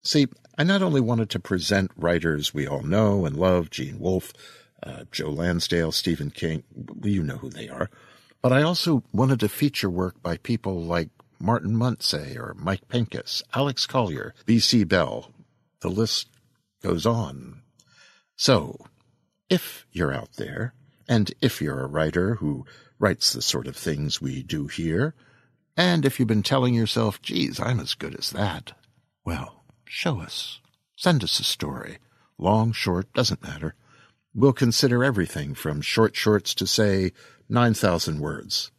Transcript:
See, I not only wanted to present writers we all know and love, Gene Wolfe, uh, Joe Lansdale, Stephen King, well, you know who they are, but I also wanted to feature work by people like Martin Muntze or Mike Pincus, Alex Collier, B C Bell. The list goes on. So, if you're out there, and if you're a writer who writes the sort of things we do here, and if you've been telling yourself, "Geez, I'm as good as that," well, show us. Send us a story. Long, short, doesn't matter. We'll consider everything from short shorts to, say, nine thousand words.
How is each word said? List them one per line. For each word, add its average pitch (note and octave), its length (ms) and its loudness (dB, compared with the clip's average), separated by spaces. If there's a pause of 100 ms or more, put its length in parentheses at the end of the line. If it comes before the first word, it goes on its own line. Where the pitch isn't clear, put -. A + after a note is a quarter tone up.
See, D3 240 4 (320)
I D3 60 2
not G3 180 4
only D3+ 180 2
wanted A2+ 300 0
to - 80 -4
present F#2+ 580 0
writers E2 560 0
we C#2+ 140 -4
all C#2 160 -6
know G2+ 420 2
and C#2+ 120 -2
love, F2+ 340 2
Gene C#2 300 -8
Wolfe, F#2 320 -2 (500)
uh, - 300 -14
Joe D2+ 180 -6
Lansdale, E2+ 640 0
Stephen D2 380 -2
King, D#2+ 340 -4 (100)
well, - 340 -8
you G2 140 2
know D#2 140 -4
who B2+ 120 -12
they - 200 -14
are, - 200 -6 (540)
but B2+ 100 4
I C3+ 80 6
also E3 500 2
wanted C3 300 4
to G#2+ 80 2
feature - 400 0
work F2+ 340 -2
by E2+ 140 -2
people F#2+ 460 -4
like E2+ 260 -2 (320)
Martin G#2 340 2
Muntze A2+ 600 -2
or - 220 -12
Mike F#2+ 300 -2
Pincus, - 540 -4 (120)
Alex C3+ 320 0
Collier, G2+ 480 -2 (100)
B A#2 140 6
C A2 260 4
Bell. D#2 460 0 (500)
The F2+ 100 -6
list G#2+ 380 -2 (540)
goes F2 220 -2
on. G2+ 560 -4 (760)
So, E2 500 2 (640)
if - 420 -2
you're D2+ 220 0
out A#1+ 220 -10
there, - 360 -6 (360)
and A2 220 2 (120)
if - 180 0
you're C#2 200 -4
a C2 60 -4
writer D#2 500 0
who - 280 -4 (340)
writes - 340 2
the A#1+ 100 -6
sort - 240 -2
of C#2 100 -12
things D2 440 -4
we C2+ 220 -6
do C#2+ 240 -6
here, E2+ 480 -2 (600)
and E3+ 300 2
if C3+ 120 0
you've A#2+ 100 2
been G#2+ 140 4
telling B2+ 320 2
yourself, A2 460 0
"Geez, - 400 -4
I'm A#2+ 200 -2
as - 140 -6
good - 200 -10
as - 160 -8
that," F#2 420 -4 (540)
well, - 380 -8 (200)
show C3 360 -4
us. - 400 -10 (360)
Send D#3+ 260 2
us - 160 -2
a - 60 -4
story. - 540 -6 (400)
Long, A2 340 2
short, F#2 400 -2
doesn't A#2+ 300 0
matter. D2+ 320 -8 (600)
We'll B2+ 200 6
consider B2 500 4
everything E2 500 -2
from D2 280 -4
short - 340 2
shorts - 380 2
to, - 120 -2
say, F#2+ 460 2 (340)
nine A#2 280 4
thousand E2+ 460 0
words. - 580 -6